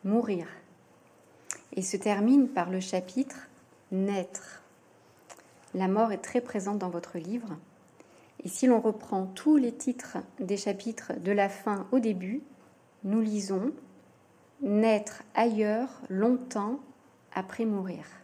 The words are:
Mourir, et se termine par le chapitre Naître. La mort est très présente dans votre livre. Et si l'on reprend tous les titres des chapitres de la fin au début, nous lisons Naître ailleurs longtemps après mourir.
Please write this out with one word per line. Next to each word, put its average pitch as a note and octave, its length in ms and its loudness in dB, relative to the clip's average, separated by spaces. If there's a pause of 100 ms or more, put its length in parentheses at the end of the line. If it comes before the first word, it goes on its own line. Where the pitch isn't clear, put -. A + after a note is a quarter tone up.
Mourir, G3+ 420 0 (1300)
et F#3+ 80 -4
se F#3+ 140 -4
termine A3 520 6
par F3+ 220 0
le F#3 80 0
chapitre F#3 720 -4 (420)
Naître. F#3+ 720 -4 (1120)
La F#3+ 140 0
mort G#3+ 240 4
est G3 100 -6
très - 180 0
présente G#3 380 -4
dans F3+ 120 -4
votre F3 280 -8
livre. G3 400 -8 (880)
Et F3+ 40 -8
si B3+ 200 2
l'on A#3 120 8
reprend G#3 460 -2
tous D4+ 300 4
les A#3+ 160 4
titres - 460 -6 (200)
des F#3+ 180 -2
chapitres G3+ 640 -6
de F#3 120 0
la G3+ 160 4
fin G3 420 -4
au C4 80 4
début, G#3+ 420 0 (640)
nous G#3 180 2
lisons G#3 520 0 (920)
Naître G#3+ 640 2 (100)
ailleurs A3 760 0
longtemps A3+ 680 0 (560)
après F#3+ 300 -4
mourir. F#3+ 400 -4 (180)